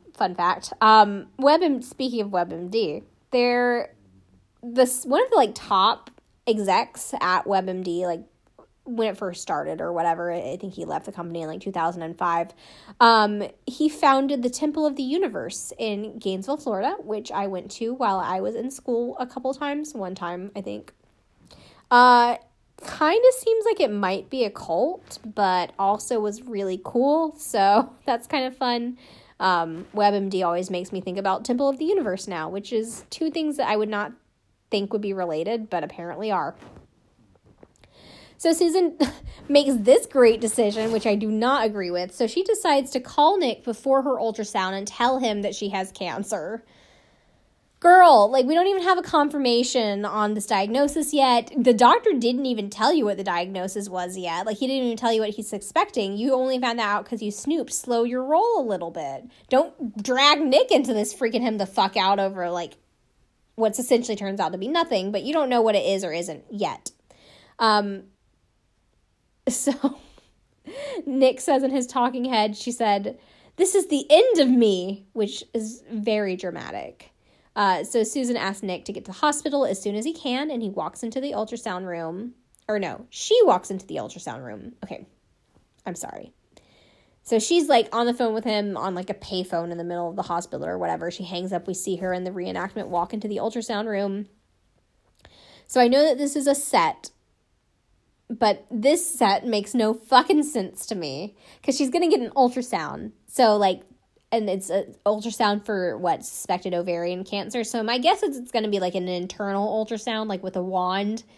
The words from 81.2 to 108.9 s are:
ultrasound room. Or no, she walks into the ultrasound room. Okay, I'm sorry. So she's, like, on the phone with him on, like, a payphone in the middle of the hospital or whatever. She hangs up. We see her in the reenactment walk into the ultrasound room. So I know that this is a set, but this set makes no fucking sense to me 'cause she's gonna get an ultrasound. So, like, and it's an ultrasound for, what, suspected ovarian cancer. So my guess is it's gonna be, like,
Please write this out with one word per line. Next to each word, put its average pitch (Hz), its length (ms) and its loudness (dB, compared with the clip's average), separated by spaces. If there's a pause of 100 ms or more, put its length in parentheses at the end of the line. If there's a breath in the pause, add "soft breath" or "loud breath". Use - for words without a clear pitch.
ultrasound 214 520 -6
room. 175 500 -8 (340)
Or 214 100 0
no, 165 300 -8
she - 340 2
walks 202 260 4
into 190 160 -8
the 156 100 -12
ultrasound 123 500 -10
room. 110 380 -14
Okay, - 240 -16 (800)
I'm 180 100 -8
sorry. - 360 -14 (920 soft breath)
So 233 140 0
she's, 311 300 2
like, 233 240 4
on 233 140 0
the 240 80 0
phone 240 200 -2
with 220 120 -4
him 208 320 -2
on, 180 180 -4
like, 180 140 -8
a 190 40 -6
payphone 185 580 -6
in 170 60 -8
the 170 60 -8
middle 175 260 -6
of 165 60 -12
the 180 80 -6
hospital - 420 -6
or 175 120 -4
whatever. 170 340 -4
She 190 120 -12
hangs 185 280 -8
up. 180 160 -6
We 185 60 -6
see 185 240 -4
her 185 160 -4
in 180 100 -4
the 185 80 -6
reenactment 185 560 -8
walk 175 260 -4
into 214 140 -8
the 208 100 -4
ultrasound 220 500 -4
room. 202 400 -4 (1400 soft breath)
So 254 140 2
I 240 60 8
know 269 160 6
that 285 140 4
this 285 180 -2
is 285 120 0
a 269 80 4
set, - 560 -2 (1200)
but 214 420 0
this 262 340 2
set 202 400 2
makes 208 300 -2
no 220 180 2
fucking 262 500 4
sense 226 440 -6
to 220 80 -6
me 160 400 -8 (260 soft breath)
'cause 262 140 0
she's 269 140 0
gonna 349 200 2
get 285 120 4
an 233 100 -6
ultrasound. 240 800 0 (160)
So, 220 300 4
like, 190 240 2 (500)
and 220 180 -2
it's 190 200 -4
an - 260 -4 (100)
ultrasound 208 600 0
for, 180 320 -4
what, 170 260 -2
suspected 180 500 -6
ovarian 175 500 -4
cancer. 208 400 -6
So 226 200 -4
my 233 140 -2
guess 349 260 2
is 277 140 -4
it's 247 140 -14
gonna 214 180 -2
be, 202 100 0
like, 180 160 -4